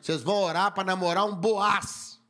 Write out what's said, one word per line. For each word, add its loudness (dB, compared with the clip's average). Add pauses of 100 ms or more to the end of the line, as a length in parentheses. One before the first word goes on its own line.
vocês -2
vão 0
orar 2
pra -4
namorar 2
um -2
Boaz. -2